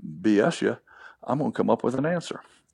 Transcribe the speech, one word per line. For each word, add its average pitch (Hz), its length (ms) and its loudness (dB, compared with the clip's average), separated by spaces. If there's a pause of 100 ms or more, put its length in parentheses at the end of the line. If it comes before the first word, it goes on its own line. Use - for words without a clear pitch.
(220)
B 104 180 4
S 143 220 2
you. - 160 0 (460)
I'm 127 140 -2
gonna 127 140 -2
come 104 180 0
up 117 140 2
with 120 100 0
an 131 140 -2
answer. 170 340 -4 (320)